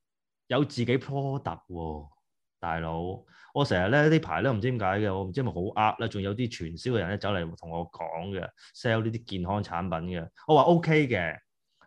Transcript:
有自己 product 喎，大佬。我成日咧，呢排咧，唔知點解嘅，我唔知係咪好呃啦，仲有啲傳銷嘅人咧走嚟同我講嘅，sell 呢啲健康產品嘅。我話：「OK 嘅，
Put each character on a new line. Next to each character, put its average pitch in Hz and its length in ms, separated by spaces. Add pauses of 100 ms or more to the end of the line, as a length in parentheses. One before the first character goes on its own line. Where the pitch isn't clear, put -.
(480)
有 131 180
自 - 180
己 117 140
product 139 680
喎， 78 420 (500)
大 82 200
佬。 82 440 (300)
我 143 120
成 110 180
日 95 60
咧， 147 180
呢 156 120
排 85 220
咧， 131 100
唔 104 100
知 120 80
點 127 80
解 107 80 (140)
嘅， 107 140
我 95 100
唔 92 80
知 110 100
係 127 40
咪 117 60
好 85 100 (140)
呃 107 220
啦， 113 100
仲 107 140
有 98 140
啲 123 120
傳 85 320
銷 127 120
嘅 117 80
人 87 80
咧 101 100
走 101 140
嚟 87 260
同 82 140
我 85 200
講 82 380
嘅， 92 180 (280)
sell 113 280
呢 113 60
啲 113 140
健 92 200
康 98 200
產 85 180
品 87 340
嘅。 82 140 (180)
我 156 80
話： 151 140
「OK 160 380
嘅， 87 280 (520)